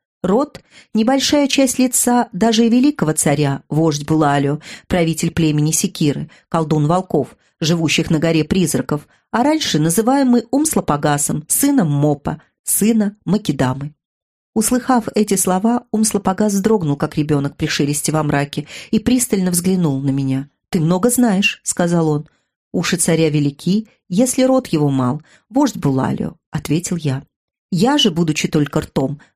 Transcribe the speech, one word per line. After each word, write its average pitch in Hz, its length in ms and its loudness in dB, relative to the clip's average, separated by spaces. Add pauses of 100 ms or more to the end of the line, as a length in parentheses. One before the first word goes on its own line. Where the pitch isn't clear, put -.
(220)
Рот, 226 380 -2 (320)
небольшая 269 540 0
часть 269 320 0
лица 247 540 0
даже 220 340 2
и - 20 2
великого 247 440 2
царя, 143 560 0
вождь 151 380 0
Булалио, 143 540 0 (280)
правитель 165 420 0
племени 156 400 0
Секиры, 151 600 -2 (180)
колдун 156 380 0
волков, 165 500 -2 (240)
живущих 165 500 0
на 160 80 2
горе 160 240 2
призраков, 151 640 -2 (240)
а 226 140 0
раньше 302 340 0
называемый 240 720 2
Умслопогасом, 151 960 0
сыном 269 420 2
Мопа, 147 520 0 (220)
сына 214 600 0
Македамы. 143 680 -2 (600)
Услыхав 240 600 0
эти 208 220 0
слова, 190 560 0
Умслопогас 214 640 0
вздрогнул, 196 420 0
как 151 200 -6
ребенок 147 400 -2
при 156 100 -4
шелесте 147 440 -2
во 156 120 0
мраке, 147 440 -2 (240)
и 220 80 2
пристально 220 520 0
взглянул 175 500 0
на 139 100 -2
меня. 135 380 -2 (220)
«Ты 175 100 0
много 180 300 2
знаешь», — 220 520 2
сказал 170 460 0
он. 151 180 -2 (460)
«Уши 180 240 -2
царя 160 320 2
велики, 151 580 0 (220)
если 247 340 2
рот 262 260 2
его 147 200 2
мал, 131 340 0 (280)
вождь 262 260 0
Булалио», — - 600 -2 (140)
ответил 165 460 -4
я. 143 260 -4 (480)
«Я 233 280 2
же, 233 120 4
будучи 156 380 -2
только 151 320 -2
ртом, 147 400 -4 (160)